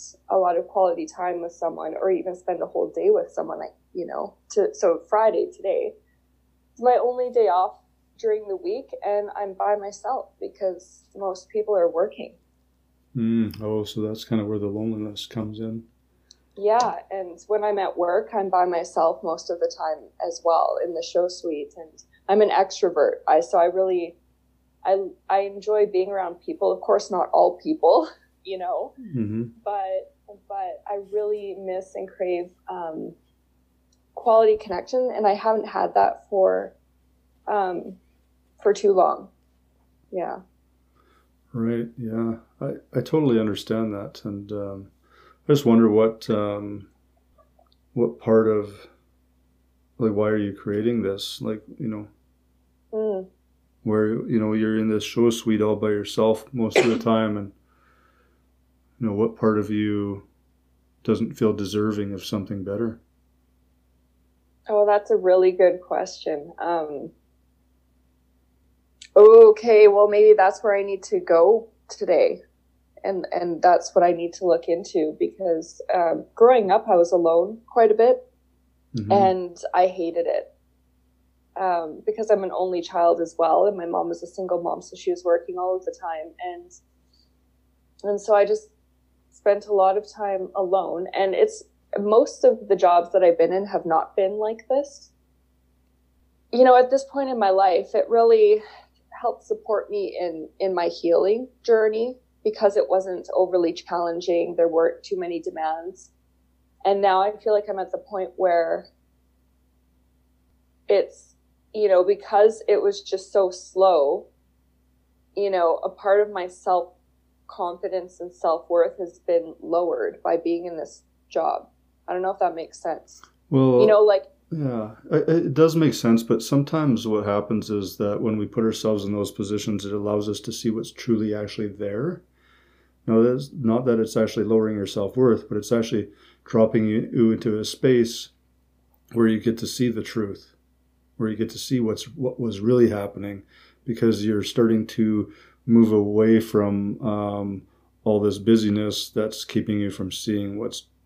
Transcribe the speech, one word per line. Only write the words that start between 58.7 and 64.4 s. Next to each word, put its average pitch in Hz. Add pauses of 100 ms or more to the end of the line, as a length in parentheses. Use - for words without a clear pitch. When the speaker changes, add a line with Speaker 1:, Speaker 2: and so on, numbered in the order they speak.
Speaker 2:
you 113
know, 104
what 113
part 110
of 104
you 104 (800)
doesn't 113
feel 107
deserving 101
of 95
something 98
better? 110 (1700)